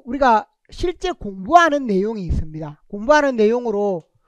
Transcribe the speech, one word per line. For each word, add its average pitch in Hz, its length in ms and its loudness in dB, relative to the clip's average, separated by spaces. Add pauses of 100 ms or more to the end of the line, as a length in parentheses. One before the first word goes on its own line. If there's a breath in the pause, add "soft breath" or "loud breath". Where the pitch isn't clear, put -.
우리가 247 420 2 (220)
실제 359 420 -6
공부하는 277 720 2
내용이 208 400 -2
있습니다. 156 600 -6
공부하는 269 480 2
내용으로 208 680 0 (240)